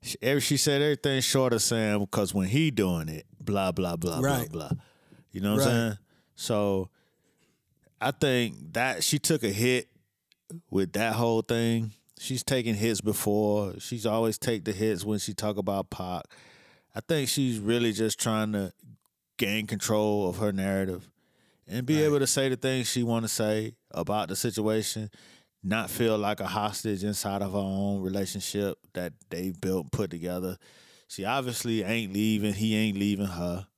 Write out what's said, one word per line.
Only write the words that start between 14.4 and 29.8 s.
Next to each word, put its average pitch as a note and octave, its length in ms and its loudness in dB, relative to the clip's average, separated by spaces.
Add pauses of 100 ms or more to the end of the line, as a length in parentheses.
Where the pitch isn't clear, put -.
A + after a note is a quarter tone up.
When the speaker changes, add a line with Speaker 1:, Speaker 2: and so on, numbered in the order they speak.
Speaker 1:
the G#2 80 -2
hits G2 320 -2
when G#2+ 140 -2
she G#2 160 -6
talk G#2 220 -4
about G2 340 -2
Pac. F2+ 340 -6 (720)
I - 60 -6
think D3 280 0
she's B2+ 300 0
really A2+ 340 4
just G#2+ 260 0
trying A2 340 0
to G2 200 -2 (640)
gain G#2+ 300 0
control G#2 640 2
of F2 100 -2
her G#2 140 0
narrative F#2+ 560 -2 (580)
and A#2+ 200 -6
be D3+ 100 2
Speaker 2:
Right. D3+ 80 4
Speaker 1:
able D3 140 4
to C3+ 80 2
say C3+ 220 2
the C3 80 0
things C3 340 0
she B2 120 0
wanna A#2 260 0
say A2 460 0 (180)
about G2 360 -2
the F#2+ 80 -4
situation, G#2+ 760 -2 (520)
not G2+ 280 -2
feel A2 280 2
like G#2 220 0
a G2 60 -4
hostage G2+ 580 -2
inside G2+ 380 -2
of F#2+ 100 -4
her G2+ 60 0
own G2 440 0
relationship G2 760 -2 (160)
that F2+ 180 -6 (180)
they F#2 220 -4
built F#2 320 -2